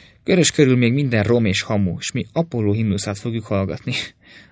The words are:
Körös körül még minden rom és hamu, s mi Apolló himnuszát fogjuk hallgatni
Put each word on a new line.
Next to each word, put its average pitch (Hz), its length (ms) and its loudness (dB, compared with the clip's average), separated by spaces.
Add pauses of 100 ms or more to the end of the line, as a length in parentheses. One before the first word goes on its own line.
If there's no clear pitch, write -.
(220)
Körös 180 280 2
körül 131 260 4
még 120 160 2
minden 123 300 2
rom 117 220 2
és 95 180 0
hamu, 98 380 -2
s - 120 -8
mi 120 200 -4
Apolló 117 400 -2
himnuszát 101 460 -2
fogjuk 113 260 -6
hallgatni 98 480 -4 (600)